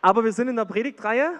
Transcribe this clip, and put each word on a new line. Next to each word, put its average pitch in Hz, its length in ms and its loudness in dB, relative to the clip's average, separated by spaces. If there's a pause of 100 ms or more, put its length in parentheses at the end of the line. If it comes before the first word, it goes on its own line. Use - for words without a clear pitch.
Aber 202 240 4
wir 220 80 2
sind 240 160 -2
in 240 80 -2
der 220 80 0
Predigtreihe 233 760 -2